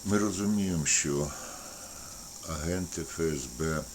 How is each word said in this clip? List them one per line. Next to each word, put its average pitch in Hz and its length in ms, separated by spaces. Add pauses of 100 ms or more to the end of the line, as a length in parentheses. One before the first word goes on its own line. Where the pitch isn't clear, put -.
Ми 101 140
розуміємо, 98 680
що 71 440 (1160)
агенти 87 540
Ф - 180
С 78 200 (180)
Б 80 260 (100)